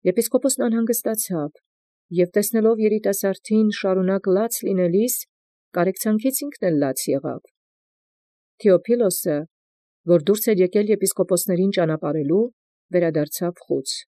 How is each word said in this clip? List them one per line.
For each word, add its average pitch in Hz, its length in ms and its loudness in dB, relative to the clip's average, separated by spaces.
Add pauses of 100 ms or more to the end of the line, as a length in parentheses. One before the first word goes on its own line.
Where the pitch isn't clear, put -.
Եպիսկոպոսն 240 600 0
անհանգստացավ 220 880 -4 (560)
և, 175 180 0
տեսնելով 220 540 0
երիտասարդին 208 880 0
շարունակ 190 560 -2
լաց 214 300 0
լինելիս, 196 560 0 (580)
կարեկցանքից 214 720 -2
ինքն 285 260 -6
էլ 156 100 2
լաց 135 260 -2
եղավ։ 135 360 -4 (1200)
Թեոփիլոսը, 185 760 2 (680)
որ 165 220 4
դուրս 214 180 0
էր 185 160 4
եկել 208 300 2
եպիսկոպոսներին 190 800 0
ճանապարհելու, 160 720 0 (460)
վերադարձավ 170 760 -2
խուց։ 139 320 -4 (100)